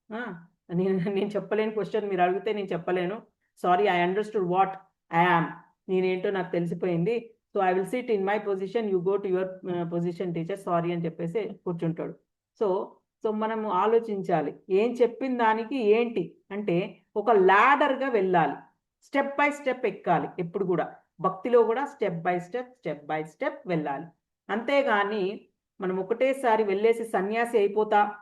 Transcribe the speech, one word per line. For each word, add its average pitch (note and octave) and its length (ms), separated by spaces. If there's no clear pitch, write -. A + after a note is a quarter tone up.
ఆ, G#3+ 320
నేను, F#3+ 360
నేను G3+ 200
చెప్పలేని G#3+ 420
క్వశ్చన్ G#3 380
మీరు F#3 120
అడిగితే G3 320
నేను G3+ 140
చెప్పలేను. F3+ 540
"Sorry, F#3 220
I F3+ 260
understood G#3 360
what F#3 200
I F3 200
am." D#3+ 40
నేనేంటో F#3 420
నాకు F3+ 200
తెలిసిపోయింది. F3 800
So, F#3+ 80
I F#3 120
will F#3+ 120
sit B3 160
in G#3 240
my G#3 200
position, G3 400
you F#3 100
go G3 180
to G3+ 100
your, F#3 440
uh, F3 240
position, E3+ 300
teacher, E3+ 300
sorry F3 360
అని E3+ 140
చెప్పేసి E3 440
కూర్చుంటాడు. E3 480
So, G3 240
so A3 80
మనము A3 380
ఆలోచించాలి. G3 840
ఏం G#3 220
చెప్పిన B3 460
దానికి A3+ 400
ఏంటి A3 600
అంటే, G3 460
ఒక G#3+ 160
ladder-గా C4+ 800
వెళ్ళాలి, F#3 460
step C#4 220
by C#4+ 240
step B3+ 220
ఎక్కాలి. E3+ 420
ఎప్పుడు F#3 260
కూడా E3 300
భక్తిలో A#3 420
కూడా A3+ 200
step G3 340
by F3+ 200
step, A#3+ 260
step D#3+ 360
by D#3 100
step C4 320
వెళ్ళాలి. D3+ 380
అంతేగాని G#3+ 960
మనం F#3 180
ఒకటేసారి A#3 640
వెళ్ళేసి G#3+ 400
సన్యాసి A3 540
అయిపోతా G#3 640